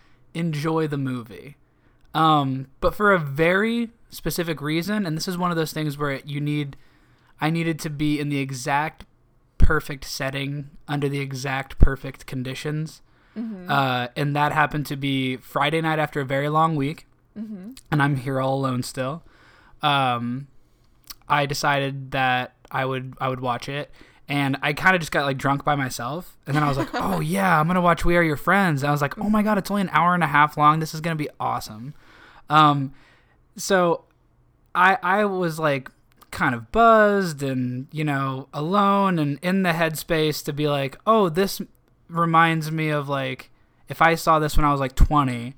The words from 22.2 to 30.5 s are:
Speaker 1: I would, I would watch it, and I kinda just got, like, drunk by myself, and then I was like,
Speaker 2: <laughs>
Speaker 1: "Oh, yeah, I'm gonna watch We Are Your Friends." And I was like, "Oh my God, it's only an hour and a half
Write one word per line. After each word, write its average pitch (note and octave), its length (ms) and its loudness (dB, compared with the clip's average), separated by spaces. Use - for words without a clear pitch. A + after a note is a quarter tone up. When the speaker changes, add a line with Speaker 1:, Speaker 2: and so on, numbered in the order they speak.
Speaker 1:
I C3+ 140 -2
would, C3 360 -6
I C3 80 -2
would B2+ 120 -4
watch B2 280 -6
it, C#3+ 220 -10
and C#3 340 -2
I D3 100 0
kinda F3+ 280 2
just D#3 100 -6
got, D#3 140 0
like, C#3 120 -2
drunk C#3 280 -2
by D3 100 0
myself, C3+ 640 -6
and C#3 80 -2
then D3+ 80 2
I D3 60 2
was C3+ 100 0
like, - 120 -4
Speaker 2:
<laughs> - 40 -8
Speaker 1:
"Oh, G3 240 -2
yeah, E3+ 400 0
I'm D#3 80 2
gonna F3+ 140 2
watch E3+ 240 2
We F3 120 6
Are F3 60 4
Your D#3 140 0
Friends." F3 480 2
And C#3+ 40 0
I D3 40 2
was D3 100 2
like, C#3 160 -2
"Oh G#3 100 -2
my G#3+ 140 4
God, G#3+ 160 2
it's - 100 -4
only G3+ 140 0
an F3 80 -2
hour E3+ 240 4
and F3 80 2
a D3 60 2
half D3 280 4